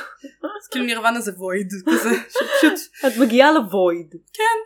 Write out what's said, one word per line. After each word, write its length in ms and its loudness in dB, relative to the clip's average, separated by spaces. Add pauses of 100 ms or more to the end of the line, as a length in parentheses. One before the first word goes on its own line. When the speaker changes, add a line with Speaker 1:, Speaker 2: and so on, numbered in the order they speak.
Speaker 1:
<laughs> 580 -14
Speaker 2:
אז 100 -20
כאילו 140 -4
נירוונה 360 -2
זה 100 -6
וויד, 360 -6 (180)
כזה, 240 2 (200)
שפשוט 500 0 (280)
Speaker 1:
את 140 -2
מגיעה 300 6
לוויד. 640 0 (180)
Speaker 2:
כן, 320 0